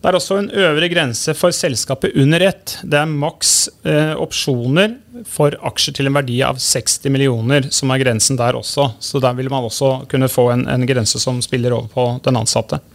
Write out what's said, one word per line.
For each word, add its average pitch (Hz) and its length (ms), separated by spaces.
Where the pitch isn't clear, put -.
Det 165 80
er 180 80
også 190 220
en 202 100
øvre 170 400
grense 156 480
for 180 160
selskapet - 640
under 151 240
ett. - 400
Det 156 160
er 151 80
maks, - 640
eh, 156 320
opsjoner 151 760
for 147 220
aksjer - 420
til 139 160
en 139 80
verdi 123 240
av 131 160
seksti - 560
millioner, 135 560
som 135 220
er 131 100
grensen 123 340
der 120 220
også. 123 400
Så - 240
der 123 160
vil 131 160
man 123 140
også 131 420
kunne 131 160
få 123 300
en, 127 100
en 127 240
grense 117 320
som 127 240
spiller 120 320
over 117 160
på 127 140
den 131 100
ansatte. 113 460